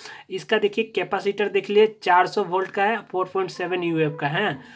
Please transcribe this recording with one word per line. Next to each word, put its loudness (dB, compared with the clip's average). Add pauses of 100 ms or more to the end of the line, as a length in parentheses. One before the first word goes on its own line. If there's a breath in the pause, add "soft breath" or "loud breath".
(300 loud breath)
इसका 0
देखिए 0 (120)
कैपेसिटर -2
देख -2
लीजिए, 6
चार 6
सौ -2
वोल्ट -2
का 0
है, 2
फ़ोर -4
पॉइंट -2
सेवन -4
यूएफ़ 0
का -4
है। -2 (160 loud breath)